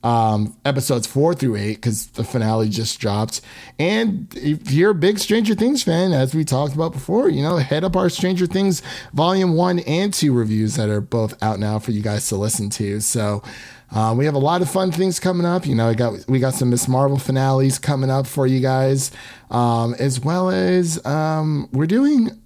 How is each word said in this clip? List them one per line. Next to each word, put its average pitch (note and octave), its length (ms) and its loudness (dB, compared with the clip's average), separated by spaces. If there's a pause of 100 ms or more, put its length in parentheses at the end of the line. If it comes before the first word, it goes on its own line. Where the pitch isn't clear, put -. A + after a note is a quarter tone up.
um, A2 600 0
episodes C3 400 0
four D#3 300 2
through B2+ 220 -2
eight, G#2 240 -4
'cause A2 260 -2
the - 160 -8
finale A2 460 0
just G#2+ 300 -4
dropped. G#2+ 420 -2 (360)
And F#3+ 580 0
if D3+ 360 -2
you're F3 200 4
a G3 40 2
big F#3+ 240 2
Stranger A3 340 2
Things B3 300 0
fan, F3+ 280 2
as C3 220 2
we D#3 100 0
talked C#3 300 0
about D#3+ 180 -2
before, G#3 380 0
you C#3 140 0
know, E3 140 0
head D3 260 0
up F3+ 120 0
our F3+ 140 2
Stranger F3+ 380 0
Things F#3+ 340 0 (320)
volume F3 400 2
one F3 260 2
and F3 320 0
two D3 220 2
reviews A2 420 0
that A2 140 0
are G#2 120 0
both A2 420 -4
out G#2+ 160 -2
now G#2+ 200 -2
for A2+ 120 -6
you G#2 100 -2
guys G#2 280 -4
to G#2+ 60 -2
listen G2+ 360 -2
to. G#2 280 -4
So, G#2 440 -2 (480)
um, A2+ 260 0
we C#3 80 2
have D3+ 80 0
a C#3 60 0
lot E3 240 2
of D3 80 -2
fun F#3+ 200 0
things F3 280 0
coming F3+ 260 0
up. F3 220 0
You C3+ 80 0
know, A2+ 140 2
we A2+ 40 2
got, A2 340 -2
we C3 120 2
got C3 160 0
some B2 160 2
Miss B2 160 0
Marvel C#3 320 2
finales C3+ 580 2
coming C3+ 320 -2
up C3+ 160 0
for C3+ 220 -2
you C3 120 2
guys, C3 520 0 (400)
um, A#2 480 2
as B2+ 200 0
well F3+ 300 0
as, F3+ 560 0
um, D#3 680 -2
we're C3+ 140 0
doing A#3+ 460 2 (140)